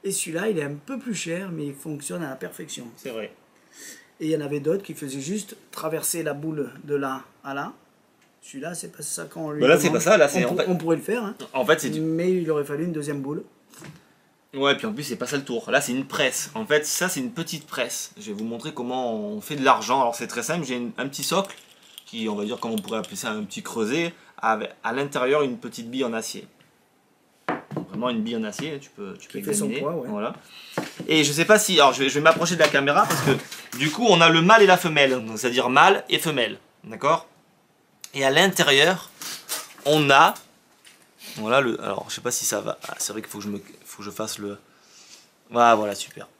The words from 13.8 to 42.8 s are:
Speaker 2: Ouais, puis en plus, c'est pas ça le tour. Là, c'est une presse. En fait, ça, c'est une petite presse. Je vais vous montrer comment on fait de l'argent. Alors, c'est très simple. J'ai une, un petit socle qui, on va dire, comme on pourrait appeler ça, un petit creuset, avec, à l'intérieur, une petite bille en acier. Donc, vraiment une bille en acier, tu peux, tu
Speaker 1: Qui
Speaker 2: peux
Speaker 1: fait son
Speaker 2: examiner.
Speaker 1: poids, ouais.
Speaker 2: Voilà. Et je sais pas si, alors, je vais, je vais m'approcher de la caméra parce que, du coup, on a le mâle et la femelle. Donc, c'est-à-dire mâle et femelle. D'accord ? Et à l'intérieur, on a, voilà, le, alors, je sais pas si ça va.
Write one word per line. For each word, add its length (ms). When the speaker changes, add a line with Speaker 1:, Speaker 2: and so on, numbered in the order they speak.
Speaker 2:
Ouais, 220
puis 100
en 60
plus, 100
c'est 140
pas 100
ça 100
le 80
tour. 280
Là, 80
c'est 100
une 160
presse. 480
En 100
fait, 220
ça, 220
c'est 100
une 140
petite 340
presse. 500
Je 100
vais 60
vous 120
montrer 280
comment 420
on 260
fait 160
de 80
l'argent. 360
Alors, 140
c'est 140
très 160
simple. 200
J'ai 120
une, 200
un 120
petit 160
socle 320
qui, 220
on 80
va 80
dire, 160
comme 100
on 80
pourrait 220
appeler 160
ça, 160
un 100
petit 220
creuset, 500
avec, 320
à 80
l'intérieur, 500
une 160
petite 320
bille 140
en 80
acier. 340
Donc, 140
vraiment 220
une 120
bille 140
en 80
acier, 340
tu 120
peux, 280
tu 80
Speaker 1:
Qui 140
Speaker 2:
peux 60
Speaker 1:
fait 80
son 100
Speaker 2:
examiner. 160
Speaker 1:
poids, 160
ouais. 120
Speaker 2:
Voilà. 260
Et 160
je 80
sais 120
pas 140
si, 220
alors, 120
je 120
vais, 40
je 60
vais 60
m'approcher 340
de 60
la 80
caméra 380
parce 160
que, 560
du 120
coup, 180
on 120
a 80
le 120
mâle 220
et 40
la 100
femelle. 500
Donc, 120
c'est-à-dire 300
mâle 400
et 120
femelle. 380
D'accord ? 420
Et 100
à 60
l'intérieur, 800
on 240
a, 240
voilà, 240
le, 220
alors, 260
je 60
sais 80
pas 80
si 160
ça 160
va. 160